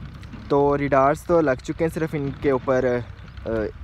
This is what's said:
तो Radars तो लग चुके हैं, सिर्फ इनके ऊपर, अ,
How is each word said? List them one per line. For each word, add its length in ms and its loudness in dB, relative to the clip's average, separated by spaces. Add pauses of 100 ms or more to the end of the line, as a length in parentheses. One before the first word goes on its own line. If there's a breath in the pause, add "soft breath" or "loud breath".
(500)
तो 260 4
Radars 500 2
तो 140 6
लग 160 4
चुके 280 -4
हैं, 60 0
सिर्फ 240 -4
इनके 380 0
ऊपर, 320 2
अ, 180 0 (800)